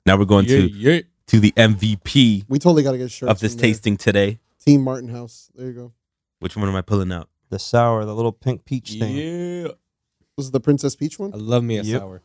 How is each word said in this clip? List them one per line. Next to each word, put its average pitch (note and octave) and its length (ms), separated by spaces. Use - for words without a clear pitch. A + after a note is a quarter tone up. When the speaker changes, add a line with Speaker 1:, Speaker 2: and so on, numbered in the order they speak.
Speaker 1:
Now F#2+ 120
we're G2+ 80
going G2 200
Speaker 2:
Yeah, B2+ 160
Speaker 1:
to, F#2 60
Speaker 2:
yeah. A2 340
Speaker 1:
to A2 120
the G#2 180
M A2 180
V G#2 280
P A2 440
Speaker 3:
We C3+ 120
totally D#3+ 220
gotta C3 160
get B2 140
shirts - 180
Speaker 1:
of G#2 100
this A2 140
Speaker 3:
from A#2 80
there. A#2+ 80
Speaker 1:
tasting G#2+ 280
today. G2+ 420
Speaker 3:
Team C#3+ 160
Martin C3 280
House. A#2+ 440
There B2+ 140
you B2 60
go. A#2+ 200
Speaker 1:
Which F2 160
one G#2 120
am F#2+ 80
I F#2+ 60
pulling F#2+ 300
out? E2+ 180
Speaker 4:
The G2 100
sour, A#2 460
the G#2+ 100
little A#2 160
pink - 340
peach B2 280
thing. A2 220
Speaker 2:
Yeah. F3 520
Speaker 3:
Was C3+ 100
it C3 60
the C3 80
Princess C#3+ 340
Peach - 240
one? G3+ 140
Speaker 2:
I G#2+ 40
love A#2+ 280
me A2+ 140
a G2 40
Speaker 4:
Yep. A2 160
Speaker 2:
sour. F#2+ 260